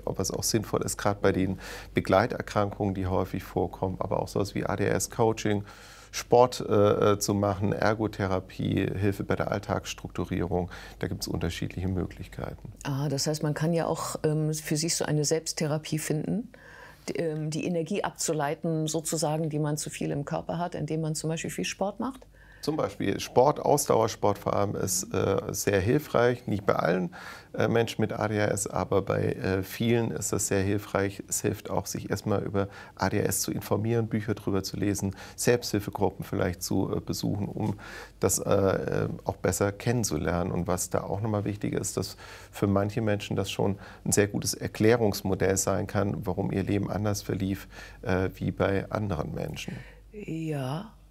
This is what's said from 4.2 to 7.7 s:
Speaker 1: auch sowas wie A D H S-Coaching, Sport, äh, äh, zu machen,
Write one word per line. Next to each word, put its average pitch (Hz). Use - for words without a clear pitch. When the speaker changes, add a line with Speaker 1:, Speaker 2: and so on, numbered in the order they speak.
Speaker 1:
auch -
sowas 104
wie -
A 98
D 104
H 110
S-Coaching, 107
Sport, 123
äh, 104
äh, 101
zu -
machen, 101